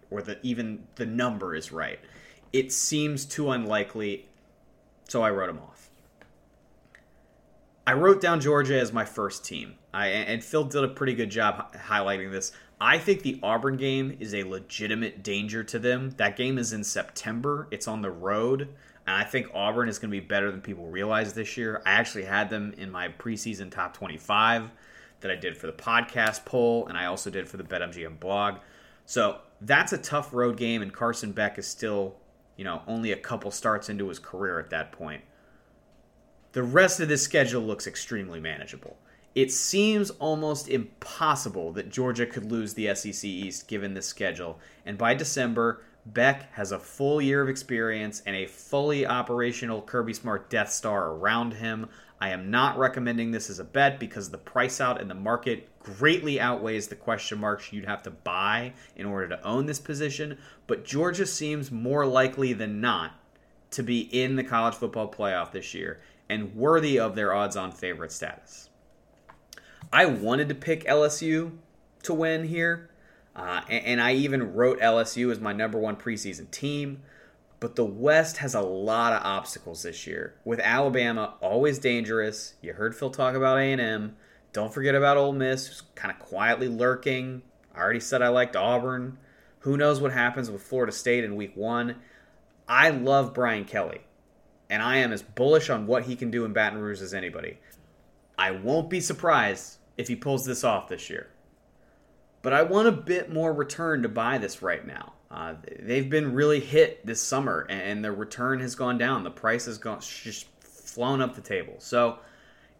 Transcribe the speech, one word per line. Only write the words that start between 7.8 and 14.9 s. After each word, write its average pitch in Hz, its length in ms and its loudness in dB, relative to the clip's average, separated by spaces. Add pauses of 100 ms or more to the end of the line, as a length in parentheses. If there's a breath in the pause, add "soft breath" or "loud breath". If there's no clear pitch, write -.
I 131 60 6
wrote 190 280 8
down 170 200 4
Georgia 139 400 4
as 110 120 0
my 113 120 0
first 104 400 -6
team. 64 300 -10 (200)
I, 101 140 0
and 107 340 -2
Phil 156 220 0
did 139 180 -2
a 135 60 2
pretty 135 260 -2
good 110 160 -2
job 104 460 0
hi-, 107 240 0
highlighting 98 320 -2
this. 95 180 -4 (300 loud breath)
I 127 180 6
think 185 240 2
the 131 200 -4
Auburn 113 340 0
game 135 420 -2
is 104 160 -8
a 101 100 -2
legitimate 104 800 -6